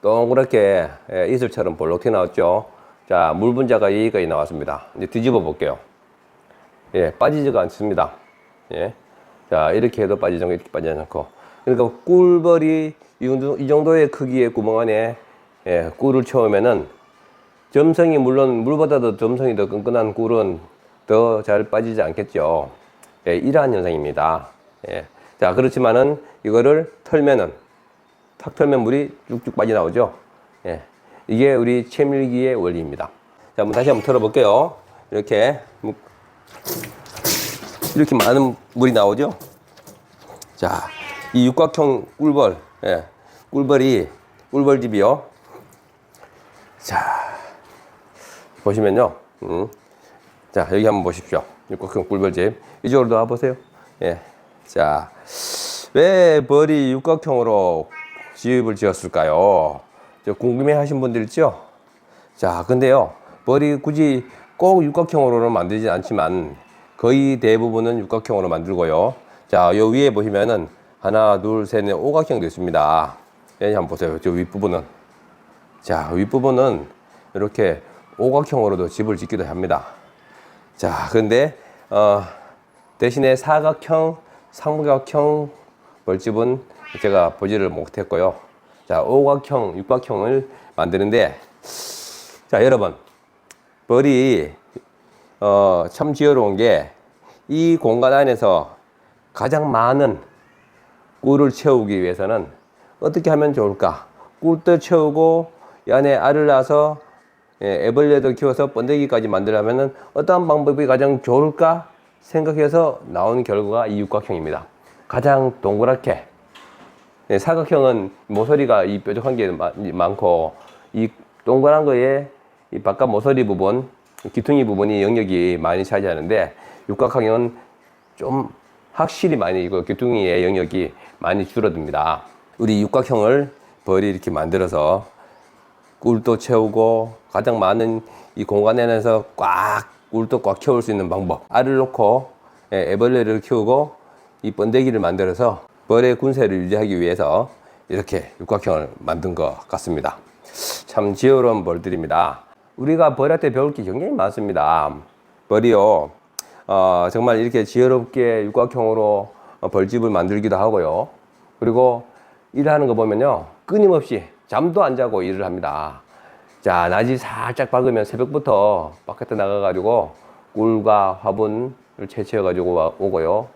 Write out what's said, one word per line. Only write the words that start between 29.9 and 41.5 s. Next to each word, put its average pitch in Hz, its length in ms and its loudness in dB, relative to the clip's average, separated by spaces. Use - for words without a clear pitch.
예. 82 140 -8
이게 131 280 2
우리 120 340 0
채밀기의 131 680 -2
원리입니다. 82 520 -6
자, 107 80 -2
한번 104 100 -2
다시 127 160 2
한번 117 160 0
털어볼게요. 123 680 2
이렇게, 110 480 0
이렇게 143 200 2
많은 123 400 2
물이 123 180 2
나오죠. 113 420 2
자, - 280 -4
이 123 140 4
육각형 139 580 0